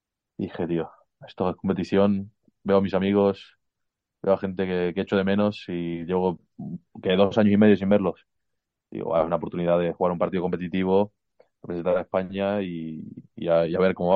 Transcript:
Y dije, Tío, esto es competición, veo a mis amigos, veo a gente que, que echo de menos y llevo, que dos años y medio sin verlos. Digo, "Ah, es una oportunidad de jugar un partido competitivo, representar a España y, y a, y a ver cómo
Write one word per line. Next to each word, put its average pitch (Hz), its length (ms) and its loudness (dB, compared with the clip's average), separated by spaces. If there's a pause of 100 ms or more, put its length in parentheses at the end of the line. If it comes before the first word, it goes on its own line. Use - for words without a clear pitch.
(380)
Y 101 60 -4
dije, 90 240 -8
Tío, 82 220 -4 (360)
esto 92 240 -4
es 87 60 -8
competición, 98 760 0 (320)
veo 98 140 2
a 98 40 4
mis 95 120 -2
amigos, 98 640 0 (640)
veo 95 120 2
a 92 40 2
gente 95 280 -4
que, 90 280 -2
que 98 80 -2
echo 101 140 -2
de 95 80 2
menos 104 440 0
y 85 360 -6
llevo, 90 360 -2 (640)
que 92 140 2
dos 95 220 4
años 104 160 6
y - 20 6
medio 104 200 8
sin 95 120 -4
verlos. 98 380 0 (640)
Digo, - 260 -6
"Ah, 82 40 4
es 80 60 2
una 85 100 -2
oportunidad 85 420 -2
de 85 140 0
jugar 90 200 -2
un 87 60 -4
partido 87 240 -2
competitivo, 92 680 0 (500)
representar 90 360 -2
a - 40 0
España 98 600 -4
y, 80 400 -8 (340)
y 85 120 -6
a, 82 180 4
y 82 80 -4
a 90 60 -2
ver 92 140 2
cómo 87 220 -2